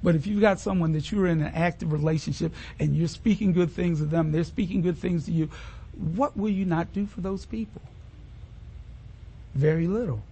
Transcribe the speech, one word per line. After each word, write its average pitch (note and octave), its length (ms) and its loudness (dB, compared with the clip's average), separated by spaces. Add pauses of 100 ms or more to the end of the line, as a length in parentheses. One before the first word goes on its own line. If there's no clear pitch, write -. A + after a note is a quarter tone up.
But F3 140 6
if D3 100 0
you've G3+ 140 2
got G3+ 180 6
someone E3+ 340 2
that D#3 200 0
you're G3 160 4
in E3 140 4
an D3 120 -2
active E3+ 380 0
relationship D#3 600 0 (260)
and D3 180 2
you're D#3+ 120 2
speaking G3+ 440 2
good F3 180 4
things F3 300 0
of D3+ 100 0
them, D#3+ 220 2
they're D#3+ 120 2
speaking F#3 380 -2
good E3+ 160 0
things F3 280 0
to E3+ 60 -2
you, D#3+ 160 2 (440)
what G3 440 -2
will G#3 120 0
you G3 160 0
not E3+ 280 0
do G3+ 140 -2
for - 140 -10
those F#3+ 260 -4
people? A3 360 -8 (1700)
Very D#3 320 4
little. F#3 460 -2